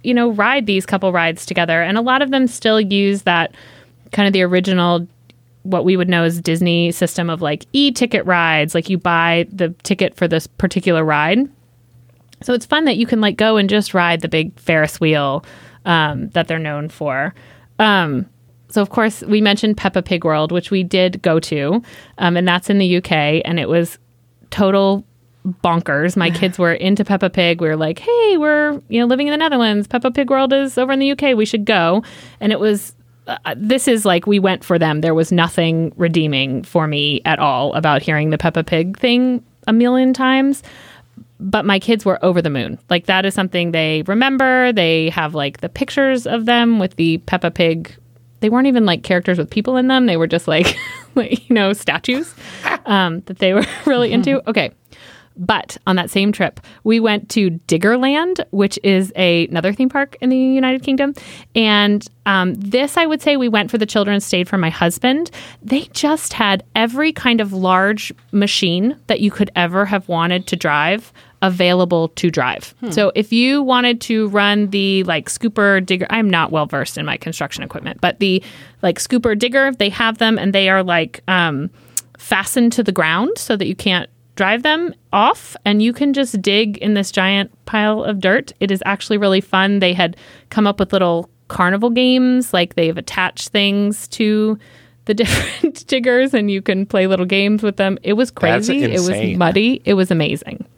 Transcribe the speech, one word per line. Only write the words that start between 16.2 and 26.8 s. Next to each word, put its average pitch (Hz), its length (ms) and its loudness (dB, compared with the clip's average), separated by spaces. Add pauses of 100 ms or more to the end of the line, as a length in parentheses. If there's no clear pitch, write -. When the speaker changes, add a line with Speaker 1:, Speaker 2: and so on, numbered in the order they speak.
Speaker 1:
that 170 160 0
they're 160 140 -4
known 151 280 -6
for. 147 460 -6 (460)
Um, 185 460 2 (420)
so, 214 140 0
of 196 80 -2
course, 220 320 -2
we 208 180 0
mentioned 208 360 2
Peppa 185 260 -2
Pig 175 220 -4
World, 156 280 0
which 175 180 -2
we 185 140 0
did 185 380 0
go 165 180 2
to, 160 420 -2 (360)
um, 175 180 0
and 180 100 0
that's 175 240 0
in 202 80 4
the 190 80 2
U 180 140 2
K, 156 460 0
and 170 120 -2
it 127 100 -4
was 170 300 0 (520)
total 196 540 2 (600)
bonkers. 170 540 0
My 170 120 2
Speaker 2:
<laughs> 170 80 -4
Speaker 1:
kids 185 200 -2
were 170 160 2
into 196 280 0